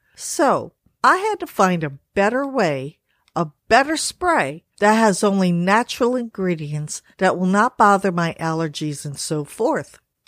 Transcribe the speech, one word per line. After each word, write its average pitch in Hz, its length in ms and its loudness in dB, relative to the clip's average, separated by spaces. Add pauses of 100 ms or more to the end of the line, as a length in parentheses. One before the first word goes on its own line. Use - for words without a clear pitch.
(140)
So, - 580 -2 (320)
I 285 120 6
had 403 240 -4
to 339 60 -10
find 180 380 0
a 139 140 -8 (160)
better 233 320 0
way, 156 520 -2 (380)
a 165 120 -2 (200)
better 269 300 2
spray 185 640 -2 (160)
that 208 140 6
has 220 280 2
only 196 300 2
natural 226 640 0
ingredients 160 840 -6 (160)
that 185 200 2
will 180 80 0
not 208 300 2
bother 202 360 4
my 170 280 -2
allergies 160 640 -6
and 143 140 -12
so 151 260 -6
forth. 220 540 -4 (300)